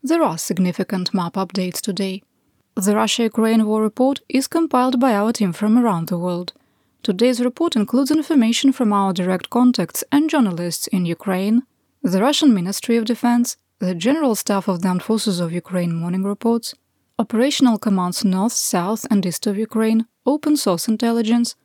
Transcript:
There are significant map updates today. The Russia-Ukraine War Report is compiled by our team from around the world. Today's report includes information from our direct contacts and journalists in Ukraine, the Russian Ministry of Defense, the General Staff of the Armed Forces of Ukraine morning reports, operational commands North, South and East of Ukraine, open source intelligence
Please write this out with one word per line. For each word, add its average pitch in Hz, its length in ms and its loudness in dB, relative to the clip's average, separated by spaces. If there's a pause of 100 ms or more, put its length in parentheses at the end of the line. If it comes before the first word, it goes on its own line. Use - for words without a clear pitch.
There 320 200 0
are 185 140 0
significant 180 760 -2
map 175 180 -2
updates 185 480 -4
today. 190 420 -6 (520)
The 208 220 0
Russia-Ukraine 220 680 2
War 214 160 0
Report 254 380 0 (100)
is 262 160 0
compiled 254 520 0
by 240 160 4
our 208 160 0
team 190 220 0
from 214 240 2
around 196 320 2
the 180 80 -2
world. 175 380 -6 (480)
Today's 233 420 0
report 330 320 -2
includes 247 340 0
information 269 640 2
from 214 220 0
our 196 180 2
direct 180 380 -2
contacts 247 600 2
and 294 200 2
journalists 175 560 -2
in 180 180 0
Ukraine, 190 600 0 (380)
the 196 200 0
Russian 277 320 4
Ministry 196 420 -2
of 226 80 0
Defense, 240 540 0 (200)
the 180 160 -2
General 254 400 0
Staff 196 340 -2
of 175 120 -2
the 185 80 0
Armed 180 140 0
Forces 214 360 -2
of 170 140 -4
Ukraine 175 420 -4
morning 175 300 -4
reports, 226 500 -2 (440)
operational 233 580 2
commands 185 480 -2
North, 190 300 2
South 196 560 -2
and 196 160 2
East 170 200 -4
of 202 120 -2
Ukraine, 220 480 0 (180)
open 302 320 0
source 180 320 -2
intelligence 233 760 0